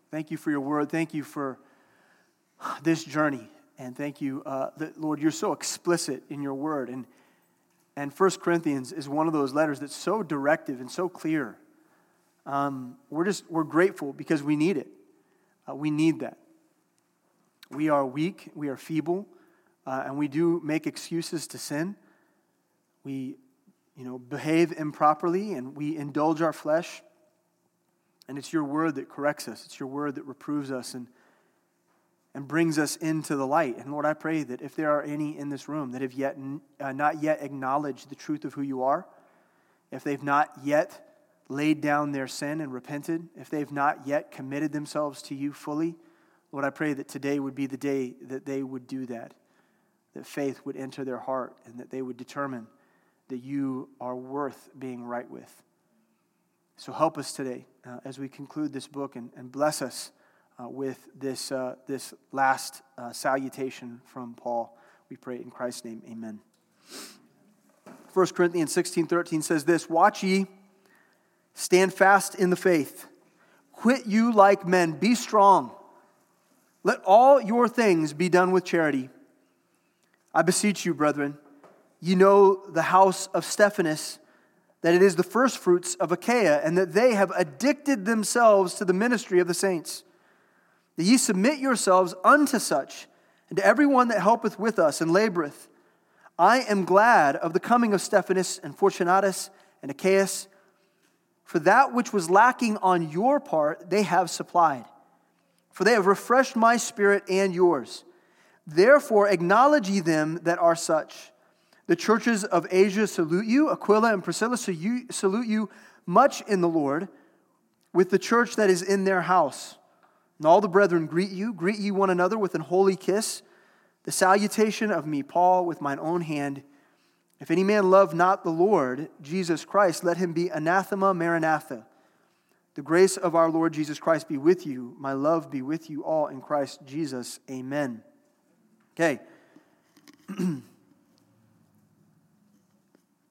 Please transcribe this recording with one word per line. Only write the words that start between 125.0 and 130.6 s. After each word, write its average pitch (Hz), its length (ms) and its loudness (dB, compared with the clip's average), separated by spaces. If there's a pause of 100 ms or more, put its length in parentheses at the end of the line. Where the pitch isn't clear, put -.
me, 147 160 -4
Paul, 180 420 2
with 156 140 -6
mine 143 200 -4
own 165 200 -2
hand. 143 440 -6 (760)
If 135 100 -8
any 175 140 2
man 202 260 2
love 185 240 6
not 185 300 2
the 180 60 -4
Lord 160 580 0 (140)
Jesus 165 420 -4
Christ, 196 400 2
let 175 140 0
him 170 160 -2
be 175 160 -2
anathema 185 640 0